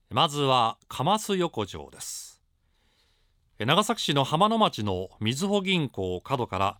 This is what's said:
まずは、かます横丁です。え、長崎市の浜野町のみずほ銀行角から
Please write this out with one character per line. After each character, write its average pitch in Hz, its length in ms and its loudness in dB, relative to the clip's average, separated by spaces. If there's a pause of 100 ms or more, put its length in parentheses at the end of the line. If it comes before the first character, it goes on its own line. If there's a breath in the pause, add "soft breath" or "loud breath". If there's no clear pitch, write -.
ま 139 200 4
ず 147 100 -4
は、 127 380 4 (100)
か - 160 -4
ま 196 160 2
す 208 160 -4
横 165 300 -2
丁 73 260 -12
で - 80 -18
す。 - 420 -14 (1200)
え、 107 60 -4
長 170 180 4
崎 226 180 -4
市 170 120 0
の 139 100 2
浜 160 240 2
野 226 100 0
町 180 280 0
の 95 240 -4 (100)
み 110 140 0
ず 147 120 -4
ほ 202 160 2
銀 185 280 0
行 90 320 -4
角 127 260 -2
か 92 100 -4
ら 98 220 0